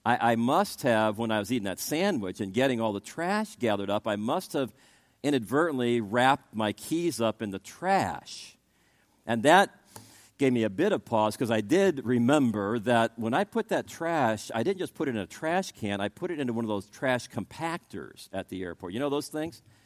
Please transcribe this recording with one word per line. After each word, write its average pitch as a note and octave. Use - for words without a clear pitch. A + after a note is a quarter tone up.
I, A#2
I A#2
must C#3+
have, A2
when A2+
I G#2+
was G#2
eating A2+
that F#2
sandwich D3+
and F#2+
getting B2
all A2
the G2+
trash G3+
gathered G#2
up, G#3
I G#2
must C3
have C3
inadvertently B2+
wrapped B2
my G#2+
keys D#3+
up A2+
in G#2
the F#2+
trash. -
And A2+
that F3
gave C3+
me A#2
a G#2
bit F3
of C3+
pause G#2+
'cause A#2
I A2
did D3
remember A#2+
that A#2
when A2+
I F#3+
put G#3+
that C#3+
trash, C#3+
I A2+
didn't F#3
just E3+
put D3+
it B2+
in A2
a F#2
trash F3
can, G2+
I G#2
put F3+
it D#3
into A#2+
one A2+
of A2
those G2+
trash B2+
compactors A#2+
at F#2+
the F#2
airport. F2
You A2
know C#3+
those C#3+
things? D#3